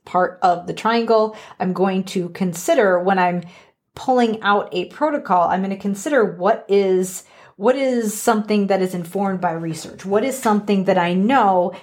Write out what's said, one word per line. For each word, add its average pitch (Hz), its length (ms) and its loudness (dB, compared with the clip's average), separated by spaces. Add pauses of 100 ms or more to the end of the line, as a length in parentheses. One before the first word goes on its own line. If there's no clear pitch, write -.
part 180 360 -2
of 175 260 0
the 165 60 -8
triangle. 226 640 0 (240)
I'm 180 140 -2
going 190 320 0
to 175 240 -6
consider 185 720 0
when 190 200 0
I'm 180 240 0 (500)
pulling 240 480 0
out 202 300 0
a 180 140 -4
protocol, 285 640 0
I'm 185 120 0
gonna 196 140 -4
consider 214 480 0
what 185 460 0
is, 190 540 2 (340)
what 240 180 2
is 247 440 -2
something 214 480 0
that 190 140 2
is 185 140 -2
informed 185 460 -4
by 175 100 -2
research? 165 540 -8
What 202 180 2
is 262 140 -4
something 202 480 0
that 190 120 4
I 175 160 0
know 190 680 2